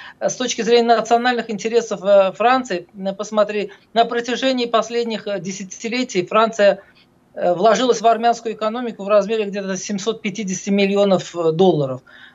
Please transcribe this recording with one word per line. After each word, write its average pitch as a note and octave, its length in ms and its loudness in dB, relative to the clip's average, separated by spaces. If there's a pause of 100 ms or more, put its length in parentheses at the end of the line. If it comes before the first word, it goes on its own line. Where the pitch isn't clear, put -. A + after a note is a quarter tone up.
(200)
э, - 80 -2
с - 80 -6
точки B3 260 -6
зрения A#3 360 4
национальных A#3 520 0
интересов, A3 540 -2
э, G3 300 4
Франции, A#3+ 600 0
э, F#3+ 200 -6
посмотри, G#3 580 -2 (220)
на A3+ 100 4
протяжении A#3+ 640 -2
последних, A3+ 600 -2
э, G3+ 140 -4
десятилетий G3 840 -6
Франция, G#3+ 560 2 (520)
э, F3 200 0
вложилась A3 480 2
в A3 60 2
армянскую A#3 480 0
экономику A3 500 -6
в - 20 -10
размере G#3 380 2
где-то F#3+ 320 -6
семьсот G#3+ 440 -6
пятидесяти G3 480 -6
миллионов, G3+ 640 2
э, E3 200 0
долларов. D#3 480 2 (340)